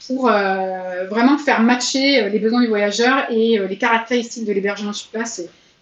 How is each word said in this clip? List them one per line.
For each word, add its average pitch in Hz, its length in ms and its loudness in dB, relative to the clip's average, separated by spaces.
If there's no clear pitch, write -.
pour, 254 220 0
euh, 190 800 -2
vraiment 247 280 4
faire 226 240 0
matcher, 247 640 2
euh, 196 60 -2
les 208 100 0
besoins 226 220 2
du 233 60 4
voyageur 220 600 2
et, 226 300 2
euh, 190 80 -2
les 190 100 -6
caractéristiques 233 680 -2
de 208 80 -2
l'hébergement 202 400 -4
sur - 160 -14
place 226 300 -8
et, 165 100 -12